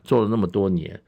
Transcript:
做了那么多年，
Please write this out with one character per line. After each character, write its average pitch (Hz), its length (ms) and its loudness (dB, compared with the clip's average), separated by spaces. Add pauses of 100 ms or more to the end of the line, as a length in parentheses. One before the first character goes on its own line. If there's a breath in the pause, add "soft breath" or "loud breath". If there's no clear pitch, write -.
做 120 200 2
了 107 80 0
那 113 80 0
么 98 80 2
多 98 240 0
年， 82 360 -4